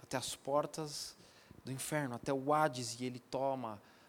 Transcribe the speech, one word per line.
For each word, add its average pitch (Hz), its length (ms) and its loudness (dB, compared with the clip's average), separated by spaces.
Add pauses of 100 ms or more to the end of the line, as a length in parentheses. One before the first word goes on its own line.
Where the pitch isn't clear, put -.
Até - 140 -8
as - 180 -2
portas 147 840 -2 (480)
do 123 60 -6
inferno, 135 440 -2
até 139 160 -2
o 139 220 2
Hades, 127 460 4
e 127 60 -2
ele 123 140 -4
toma 127 600 -2 (280)